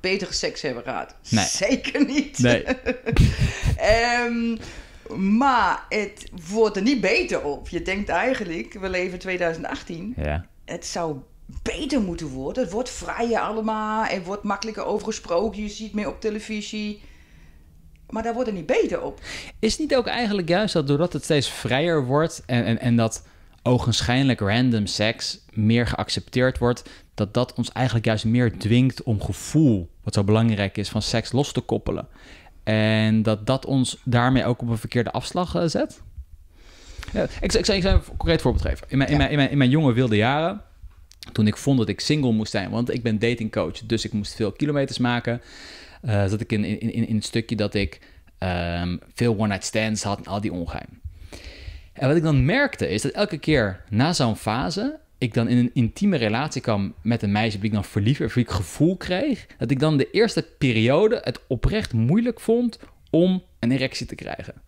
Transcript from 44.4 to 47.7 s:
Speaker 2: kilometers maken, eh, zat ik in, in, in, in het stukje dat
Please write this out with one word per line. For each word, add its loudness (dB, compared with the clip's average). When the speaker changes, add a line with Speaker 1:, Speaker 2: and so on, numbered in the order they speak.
Speaker 2:
kilometers -2
maken, 0
eh, 2
zat 0
ik -4
in, 0
in, -4
in, -2
in 0
het 0
stukje -2
dat -2